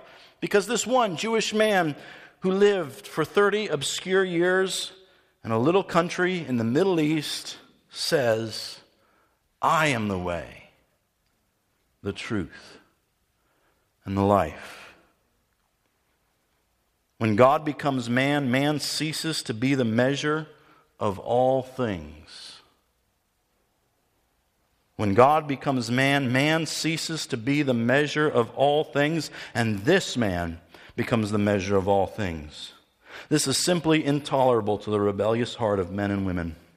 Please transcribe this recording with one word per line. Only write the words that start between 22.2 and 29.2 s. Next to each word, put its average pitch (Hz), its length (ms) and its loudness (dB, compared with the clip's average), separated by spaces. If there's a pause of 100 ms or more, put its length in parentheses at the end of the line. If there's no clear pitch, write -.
When 101 160 0
God 147 340 6
becomes 131 420 -2
man, 135 420 0
man 151 340 0
ceases 156 600 -4
to 135 100 -4
be 139 260 0
the 131 100 0
measure 139 560 2
of 120 220 2
all 143 320 2
things, 147 460 -2 (240)